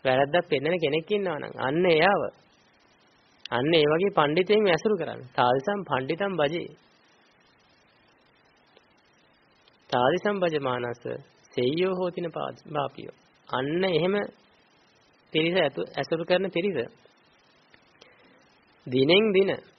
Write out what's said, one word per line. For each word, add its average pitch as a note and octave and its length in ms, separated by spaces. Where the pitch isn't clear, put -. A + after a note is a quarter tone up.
වැරැද්දක් C#3+ 420
පෙන්වන D3+ 300
කෙනෙක් D#3+ 320
ඉන්නවා F#3+ 300
නම් A2+ 180
අන්න C#3+ 280
එයාව. E3+ 360
අන්න B2+ 240
ඒ D#3 140
වගේ F3 260
පණ්ඩිතයින් F3+ 540
ඇසුරු G3 320
කරන්න. B2 320
"තාදිසම් C3+ 520
පණ්ඩිතම් E3 540
භජේ." D#3 340
"තාදිසම් E3 480
භජමානස C3 680
සෙය්‍යෝ D#3+ 440
හෝතින F3 320
පා-, C#3+ 260
පාපියෝ." C#3 460
අන්න D3 380
එහෙම F3+ 300
පිරිස E3 220
ඇතු-, E3 360
ඇසුරු D#3+ 340
කරන F3+ 240
පිරිස F3 280
දිනෙන් C#3+ 420
දින F#3+ 220